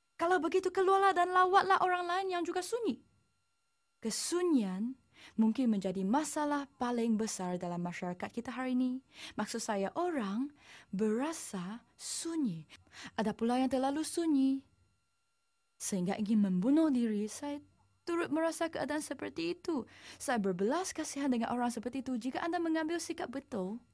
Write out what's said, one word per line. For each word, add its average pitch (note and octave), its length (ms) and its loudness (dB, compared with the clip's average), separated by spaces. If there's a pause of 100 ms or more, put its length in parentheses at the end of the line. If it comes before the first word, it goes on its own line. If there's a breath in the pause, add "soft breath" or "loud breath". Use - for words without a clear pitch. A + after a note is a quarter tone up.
(180)
Kalau F4 200 4
begitu, F#4 320 0
keluarlah F#4+ 480 4
dan F4 160 2
lawatlah F#4 480 6
orang F4+ 240 2
lain F#4 240 -2
yang F4 160 -2
juga F4 160 -2
sunyi. G#4+ 400 -2 (1000)
Kesunyian A#3+ 920 0 (440 loud breath)
mungkin A3 320 4
menjadi F#3+ 360 0
masalah D4 600 0 (120)
paling A#3 400 0
besar F#3 400 -2
dalam F3 240 -4
masyarakat F3 480 -6
kita A#3+ 240 -8
hari B3+ 240 -2
ini. B3+ 240 0 (320 loud breath)
Maksud G#3+ 280 -4
saya, G3+ 360 -2
orang C#4 560 -2 (400 loud breath)
berasa G#3+ 880 -2 (160)
sunyi. C4 720 -4 (480 loud breath)
Ada G#3+ 160 0
pula A#3+ 240 0
yang C4 120 2
terlalu C#4 360 0
sunyi C4+ 560 2 (1200)
sehingga F#3+ 400 0
ingin G#3+ 160 2
membunuh A3+ 560 4
diri. G#3+ 320 0
Saya C#4+ 320 -8 (480)
turut E4+ 240 0
merasa D#4+ 400 0
keadaan D4 320 -2
seperti G3+ 560 -4
itu. D4 320 -4 (320 loud breath)
Saya B3 160 0
berbelas G3+ 560 0
kasihan C#4+ 400 -2
dengan A#3 160 0
orang A#3+ 240 -2
seperti A#3+ 320 -6
itu. B3+ 80 -4
Jika B3+ 320 -4
anda F4 160 0
mengambil D#4+ 400 0
sikap D#4+ 320 -8
betul A3+ 480 -6 (120)